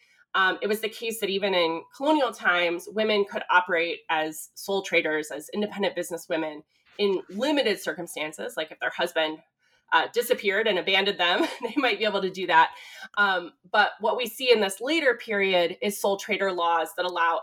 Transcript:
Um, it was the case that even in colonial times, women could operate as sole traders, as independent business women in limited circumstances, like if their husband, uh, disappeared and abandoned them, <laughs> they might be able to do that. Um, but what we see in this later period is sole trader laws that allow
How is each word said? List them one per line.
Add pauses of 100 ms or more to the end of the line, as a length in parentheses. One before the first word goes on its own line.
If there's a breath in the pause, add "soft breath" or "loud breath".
(340 soft breath)
Um,
it
was
the
case
that
even
in (140)
colonial
times,
women
could
operate (100)
as
sole
traders,
as
independent
business
women (340)
in
limited
circumstances,
like
if
their
husband, (560)
uh,
disappeared
and
abandoned
them,
<laughs>
they
might
be
able
to
do
that. (460 loud breath)
Um, (180)
but (100)
what
we
see
in
this
later
period
is
sole
trader
laws
that
allow